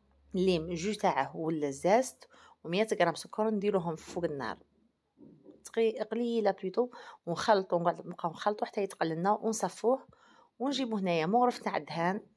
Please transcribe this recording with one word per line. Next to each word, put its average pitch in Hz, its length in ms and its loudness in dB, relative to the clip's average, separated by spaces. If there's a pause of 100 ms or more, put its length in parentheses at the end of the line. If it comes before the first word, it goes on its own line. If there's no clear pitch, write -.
(340)
ليم، 180 400 2
جو 175 180 -2
تاعه 147 440 0
ولا 160 340 -2
زاست، 196 580 2 (360)
ومية 180 220 0 (140)
غرام 170 140 4
سكر. - 360 -4
نديروهم 190 460 0
فوق - 280 -6
النار 135 340 -6 (1040)
تقي-، 226 380 0
قليله 226 480 0
بلوتو، 196 380 -2 (380)
ونخلطو، 190 520 2
نقعد 170 280 0
نبقاو 170 260 -6
نخلطو 208 320 -2
حتى - 180 -4
يتقل 190 260 -2
لنا، 170 240 0
ونصفوه، 220 760 0 (520)
ونجيبو 247 380 -2
هنايا 175 300 2
مغرف 240 320 4
تاع - 180 -4
الدهان 165 440 -2 (160)